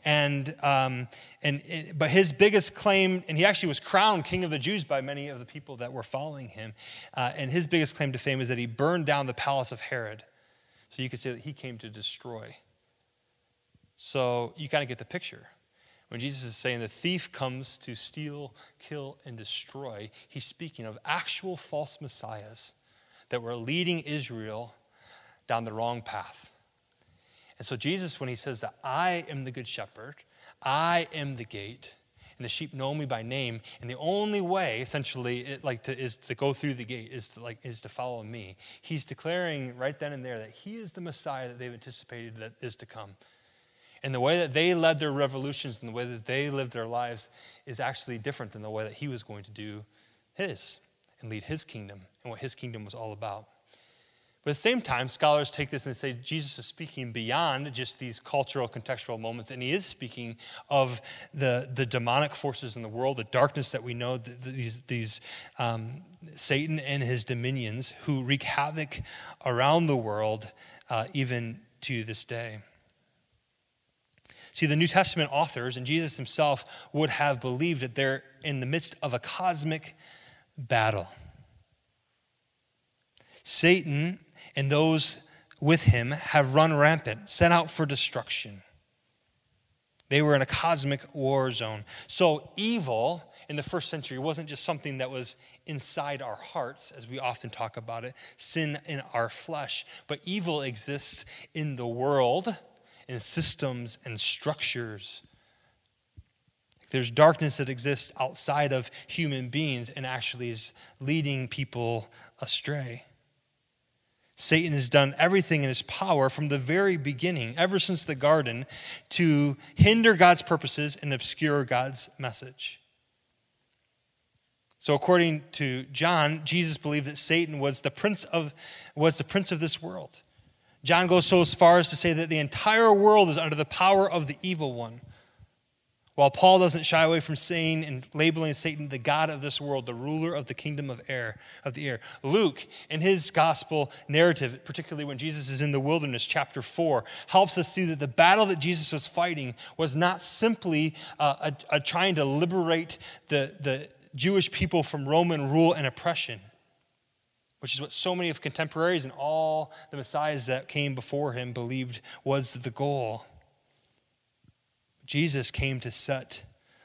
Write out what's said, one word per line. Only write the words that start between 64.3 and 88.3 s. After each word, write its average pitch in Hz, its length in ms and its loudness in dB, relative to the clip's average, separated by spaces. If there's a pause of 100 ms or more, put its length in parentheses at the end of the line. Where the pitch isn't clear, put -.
th-, 131 100 -10
these, 120 280 -6
these, 113 380 -4 (380)
um, 117 440 -4 (340)
Satan 156 420 0
and 139 240 -4
his 120 220 0
dominions 123 760 -4
who 139 200 -2
wreak 135 200 0
havoc 151 580 -4 (460)
around 139 400 4
the 147 100 2
world, 107 560 -4 (380)
uh, 113 240 -2
even 120 480 -4 (180)
to 120 240 -4
this 107 200 -4
day. 117 340 -10 (1900)
See, - 140 0
the 151 100 2
New 165 100 4
Testament 170 460 2
authors 131 460 -2
and 127 80 -8
Jesus 156 320 -2
himself - 720 -2
would 151 160 2
have 143 320 0
believed 131 400 -2
that 127 140 -6
they're 135 280 0 (200)
in 143 180 -4
the 127 60 -4
midst 156 360 -2
of 135 120 -4
a 120 40 -2
cosmic 160 800 -4 (600)
battle. 110 500 2 (2250)
Satan 165 760 4 (380)
and 139 140 0
those 156 500 4 (400)
with 156 240 6
him 120 260 4
have 139 440 2
run 156 220 6
rampant, 147 540 4
set 170 220 6
out 170 180 4
for 160 160 -2
destruction. 117 760 -4 (1500)